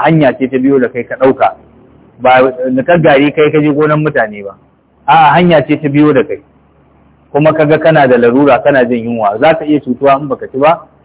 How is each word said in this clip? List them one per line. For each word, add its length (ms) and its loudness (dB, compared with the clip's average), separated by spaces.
hanya 320 2
ce 100 -4
ta 100 -4
biyo 200 0
da 100 -2
kai 160 -8
ka 120 -12
ɗauka. 400 0
Ba 200 2
nikar 300 0
gari 320 2
kai 200 0
ka 80 0
je 120 0
gonan 300 0
mutane 420 -4
ba. 120 -16
A'a, 320 4
hanya 240 2
ce 160 -2
ta 100 -6
biyo 240 2
da 120 2
kai. 180 -12
Kuma 220 0
ka 120 0
ga 140 0
kana 300 2
da 100 4
larura, 400 2
kana 260 0
jin 200 -4
yunwa, 340 -4
za 160 2
ka 100 -8
iya 160 -2
cutuwa 400 -2
in 80 -12
baka 220 -8
ci 80 -10
ba, 300 -2